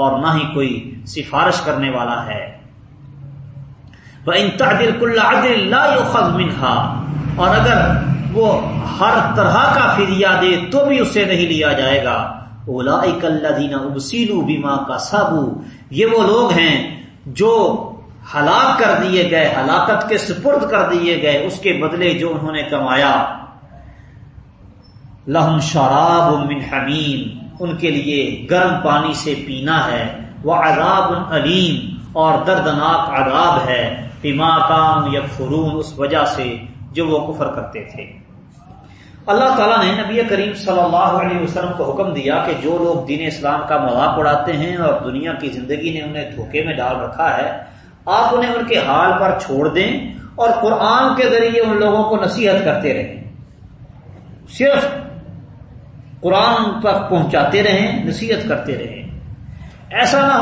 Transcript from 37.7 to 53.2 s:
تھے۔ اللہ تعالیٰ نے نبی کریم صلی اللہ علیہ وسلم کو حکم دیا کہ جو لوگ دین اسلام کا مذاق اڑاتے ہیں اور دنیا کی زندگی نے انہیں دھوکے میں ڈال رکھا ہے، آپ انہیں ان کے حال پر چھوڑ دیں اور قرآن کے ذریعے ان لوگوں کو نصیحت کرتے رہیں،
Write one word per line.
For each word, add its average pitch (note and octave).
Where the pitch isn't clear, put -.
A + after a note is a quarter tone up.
تھے۔ G#2
اللہ C4
تعالیٰ A3+
نے F#3+
نبی A3
کریم G3+
صلی F3+
اللہ F3
علیہ F3
وسلم F3+
کو D#3+
حکم F#3
دیا C#3+
کہ E3+
جو E3
لوگ D3+
دین D3+
اسلام D3
کا D3+
مذاق C3+
اڑاتے D3
ہیں F3
اور D#3
دنیا C#3+
کی D3
زندگی D3
نے D#3
انہیں D3+
دھوکے D3
میں D#3+
ڈال B2
رکھا D#3+
ہے، D3
آپ A#3+
انہیں A#3+
ان A#3
کے A3+
حال E3
پر -
چھوڑ C#3
دیں G3+
اور A#3
قرآن A3+
کے B3+
ذریعے A3+
ان A3
لوگوں G#3
کو A3
نصیحت G3
کرتے D3
رہیں، G#2